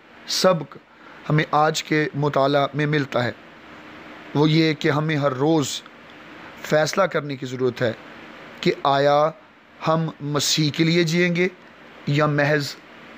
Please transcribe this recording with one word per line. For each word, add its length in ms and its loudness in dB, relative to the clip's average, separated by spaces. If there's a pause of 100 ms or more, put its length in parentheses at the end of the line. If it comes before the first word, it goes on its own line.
(280)
सबक 520 0 (480)
हमें 260 2
आज 280 2
के 340 0
मुताला 600 2
में 100 0
मिलता 340 0
है, 160 -2 (1000)
वो 120 4
ये 260 2
कि 160 -2
हमें 260 0
हर 180 0
रोज़ 480 0 (840)
फ़ैसला 440 0
करने 280 -4
की 100 -10
ज़रूरत 360 -2
है 160 -2 (680)
कि 100 2 (120)
आया 480 4 (520)
हम 280 0 (100)
मसीह 480 0
के 120 -2
लिए 200 2
जिएंगे 480 0 (580)
या 180 2
महज 480 0 (420)